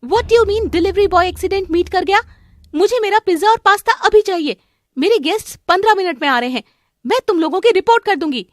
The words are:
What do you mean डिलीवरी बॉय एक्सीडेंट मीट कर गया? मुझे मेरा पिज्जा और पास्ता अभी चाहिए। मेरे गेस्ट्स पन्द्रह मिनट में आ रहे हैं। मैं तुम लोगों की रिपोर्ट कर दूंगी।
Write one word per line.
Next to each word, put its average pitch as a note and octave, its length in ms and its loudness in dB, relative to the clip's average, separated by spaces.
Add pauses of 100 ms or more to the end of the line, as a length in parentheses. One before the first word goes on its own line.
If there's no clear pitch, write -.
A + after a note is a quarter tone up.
What F#4+ 180 0
do A4 100 -4
you A#4 120 6
mean G4+ 240 -2
डिलीवरी F#4 380 0
बॉय F4+ 200 2
एक्सीडेंट F#4 440 -6
मीट F4 180 0
कर F#4 140 -2
गया? F#4+ 160 0 (560)
मुझे G#4 240 0
मेरा G#4 200 0
पिज्जा F#4 300 0
और A#4 80 4
पास्ता G4+ 360 0
अभी G#4 280 2
चाहिए। E4+ 360 -4 (400)
मेरे F#4+ 220 2
गेस्ट्स E4 360 -4 (120)
पन्द्रह G4+ 280 2
मिनट F4+ 260 -4
में D4 80 -2
आ B3 100 0
रहे A#3+ 100 -4
हैं। B3+ 140 -6 (420)
मैं F#4+ 120 0 (100)
तुम F#4 120 0
लोगों D#4+ 200 0
की A4 120 2
रिपोर्ट A4 320 2
कर G4+ 120 0
दूंगी। C#4 380 -6